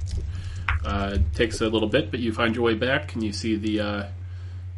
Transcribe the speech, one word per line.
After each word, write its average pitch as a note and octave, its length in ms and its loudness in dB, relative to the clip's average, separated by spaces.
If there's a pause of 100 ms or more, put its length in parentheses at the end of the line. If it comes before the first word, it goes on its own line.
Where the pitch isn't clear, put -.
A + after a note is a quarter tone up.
(840)
Uh, G2+ 300 0
it - 200 2
takes A#2 260 2
a A2+ 80 4
little A2 200 4
bit, B2 220 2
but B2+ 100 -2
you A#2 120 0
find A2+ 220 2
your A#2+ 100 2
way A#2 100 6
back, B2+ 400 0
and A#2 80 -2
you G#2 100 0
see A2 240 0
the, G#2 240 0
uh, G2+ 260 -2 (720)